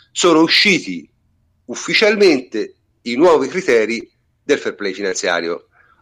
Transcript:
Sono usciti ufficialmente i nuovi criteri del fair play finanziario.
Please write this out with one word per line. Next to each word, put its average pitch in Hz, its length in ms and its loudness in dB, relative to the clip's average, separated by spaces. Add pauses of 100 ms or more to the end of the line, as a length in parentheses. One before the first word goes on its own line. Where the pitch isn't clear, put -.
(140)
Sono 165 260 4
usciti 165 720 0 (540)
ufficialmente 170 1080 0 (280)
i 120 140 -6
nuovi 147 320 4
criteri 117 600 -2 (340)
del 139 160 -2
fair 104 160 -8
play 98 180 -6
finanziario. 90 760 -4 (340)